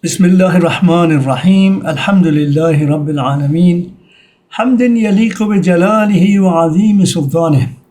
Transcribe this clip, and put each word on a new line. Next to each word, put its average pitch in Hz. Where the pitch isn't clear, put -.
بسم 175
الله 185
الرحمن 170
الرحيم. 170
الحمد 165
لله 151
رب 147
العالمين، 147
حمدا 247
يليق 220
بجلاله 196
وعظيم 185
سلطانه 147